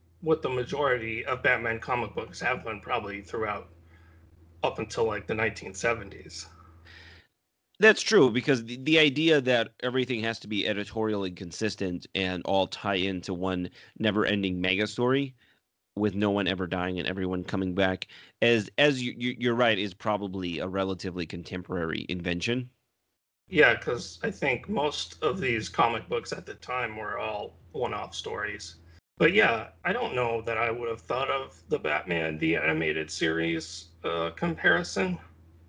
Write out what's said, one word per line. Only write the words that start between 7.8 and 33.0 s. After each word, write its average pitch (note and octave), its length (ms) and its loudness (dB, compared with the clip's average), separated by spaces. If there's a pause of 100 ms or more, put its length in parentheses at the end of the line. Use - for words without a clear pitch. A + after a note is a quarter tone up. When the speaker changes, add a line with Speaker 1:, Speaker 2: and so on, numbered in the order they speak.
Speaker 2:
true, D#3+ 300 8
because A#2+ 340 2
the, A#2+ 140 -10
the D3+ 200 4
idea D#3 440 6
that A#2+ 400 2
everything B2 400 0
has A2+ 180 -2
to G#2+ 80 -12
be G#2 180 -2
editorially G#2 680 -2
consistent F2+ 800 -4
and F#2 300 0
all F#2+ 240 2
tie - 260 -2
into F#2 400 -2
one F2+ 340 -2 (300)
never-ending G2 600 2
mega F#2+ 260 2
story C3 480 0 (600)
with G2+ 180 2
no G2+ 160 4
one G2 180 2
ever F#2 180 0
dying F2+ 320 -2
and E2 80 -4
everyone F#2 380 -2
coming F#2+ 300 -2
back, F#2 320 2 (360)
as, A#2 360 4
as C#3+ 240 4
you, B2 140 -4
you, B2 220 -4
you're A#2+ 160 2
right, A#2 240 4
is F#2+ 160 -4
probably F#2+ 680 -2
a E2+ 60 -2
relatively F#2 600 -2
contemporary E2+ 840 -6
invention. F#2 640 -2 (800)
Speaker 1:
Yeah, C3+ 300 6
'cause - 440 -6
I - 80 -2
think C3 380 -2
most - 540 -2
of D#3 180 0
these A#2 280 -2
comic A2+ 400 0
books A#2 240 -4
at F#2 140 -8
the - 80 -12
time B2 420 -6
were G#2+ 220 -6
all G#2 400 -6 (140)
one-off G#2+ 420 -4
stories. G#2 640 -8 (420)
But F3 160 6
yeah, B2+ 360 4 (140)
I F3 80 0
don't A#3 240 -2
know A#2 260 0
that A2+ 160 -2
I A#2 140 2
would A#2+ 160 -4
have A2+ 140 -6
thought C3 280 -2
of C3+ 380 -4
the D3 100 0
Batman D#3+ 600 -2
the D#2+ 180 2
Animated D#2+ 540 0